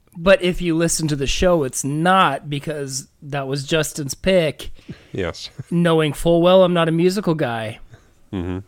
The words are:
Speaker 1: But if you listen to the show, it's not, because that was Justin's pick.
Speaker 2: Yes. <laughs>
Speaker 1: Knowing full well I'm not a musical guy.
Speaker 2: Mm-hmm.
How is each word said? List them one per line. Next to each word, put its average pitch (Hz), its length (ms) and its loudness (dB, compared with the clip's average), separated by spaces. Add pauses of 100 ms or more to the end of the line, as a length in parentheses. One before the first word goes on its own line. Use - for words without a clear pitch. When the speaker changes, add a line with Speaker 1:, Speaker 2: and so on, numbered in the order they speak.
(160)
Speaker 1:
But 185 260 2
if 180 200 -2
you 170 140 0
listen 165 340 0
to 147 60 -2
the 139 120 -2
show, 175 360 2
it's - 200 -6
not, 151 680 0
because 143 580 -8 (140)
that 139 260 -8
was 139 180 -4
Justin's 151 480 -2
pick. 180 580 0 (400)
Speaker 2:
Yes. - 380 -6 (100)
<laughs> - 120 -16
Speaker 1:
Knowing 160 420 2
full 170 280 2
well 185 220 8
I'm 180 100 4
not 165 140 2
a 165 60 2
musical 180 420 0
guy. 117 440 -4 (520)
Speaker 2:
Mm-hmm. 92 360 -6